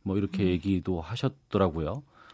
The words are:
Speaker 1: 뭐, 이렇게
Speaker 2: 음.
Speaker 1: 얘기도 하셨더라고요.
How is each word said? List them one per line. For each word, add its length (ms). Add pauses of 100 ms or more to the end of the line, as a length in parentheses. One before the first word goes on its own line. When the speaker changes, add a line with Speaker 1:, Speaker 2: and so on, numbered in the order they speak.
Speaker 1:
뭐, 160
이렇게 260
Speaker 2:
음. 40
Speaker 1:
얘기도 520
하셨더라고요. 1040 (320)